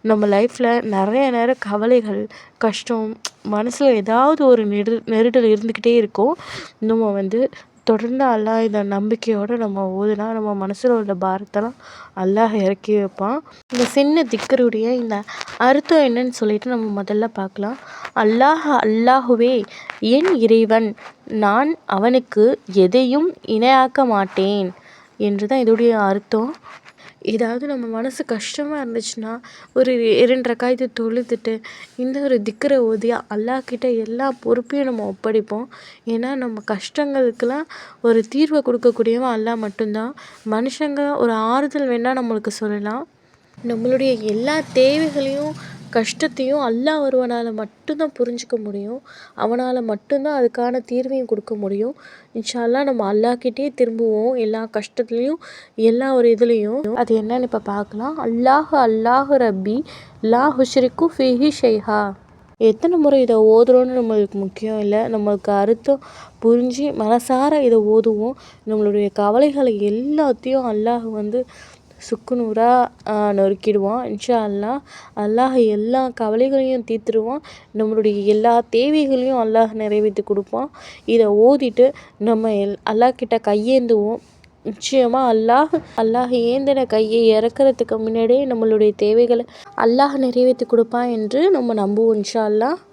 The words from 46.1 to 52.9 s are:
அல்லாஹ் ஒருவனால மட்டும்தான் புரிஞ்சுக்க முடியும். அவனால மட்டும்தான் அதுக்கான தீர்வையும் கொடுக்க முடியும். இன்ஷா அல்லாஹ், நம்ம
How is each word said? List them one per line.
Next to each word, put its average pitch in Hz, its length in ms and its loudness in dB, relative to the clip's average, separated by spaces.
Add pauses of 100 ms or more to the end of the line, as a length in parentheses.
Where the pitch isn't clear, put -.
அல்லாஹ் 269 400 -2
ஒருவனால 240 540 -2
மட்டும்தான் 285 680 -6
புரிஞ்சுக்க 240 440 -4
முடியும். 208 380 -10 (360)
அவனால 247 460 -2
மட்டும்தான் 269 600 -2
அதுக்கான 240 360 -2 (120)
தீர்வையும் 254 340 -4
கொடுக்க 214 300 -6
முடியும். 208 400 -4 (400)
இன்ஷா 226 220 -8
அல்லாஹ், 240 260 0
நம்ம 226 300 -2